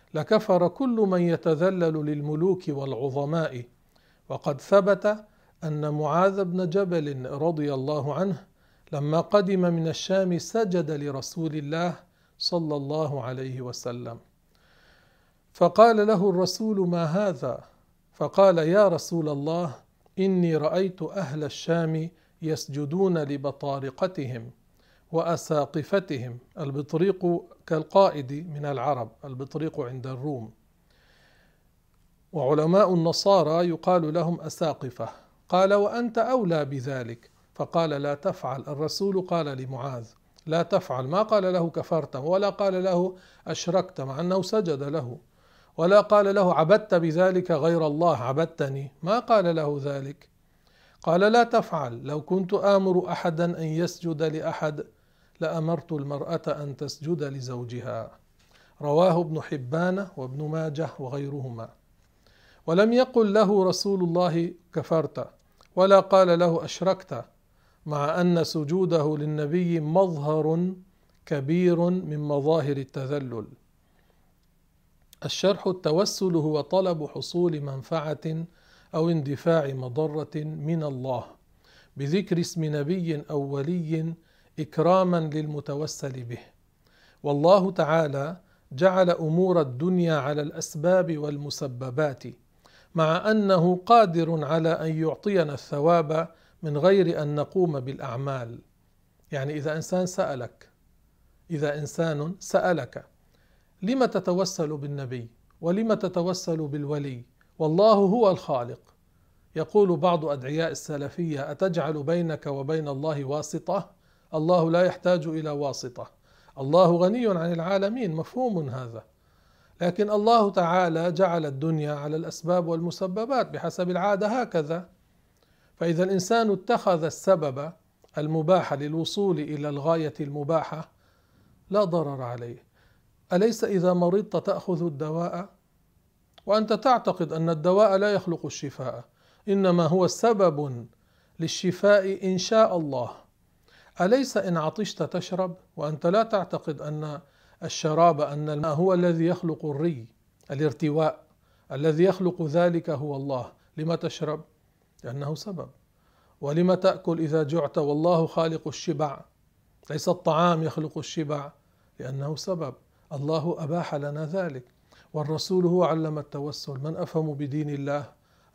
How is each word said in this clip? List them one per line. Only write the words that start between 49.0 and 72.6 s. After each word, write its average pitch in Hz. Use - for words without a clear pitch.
ما 208
قال 202
له 147
ذلك. 139
قال: 170
"لا 220
تفعل، 151
لو 147
كنت 185
آمر 190
أحدا 170
أن 160
يسجد 160
لأحد 156
لأمرت 165
المرأة 143
أن 147
تسجد 147
لزوجها". 123
رواه 165
ابن 156
حبان 170
وابن 139
ماجه 156
وغيرهما. 131
ولم 202
يقل 233
له 202
رسول 185
الله: 170
"كفرت"، 147
ولا 190
قال 185
له: 170
"أشركت"، 175
مع 151
أن 175
سجوده 156
للنبي 151
مظهر 160
كبير 165
من 175
مظاهر 147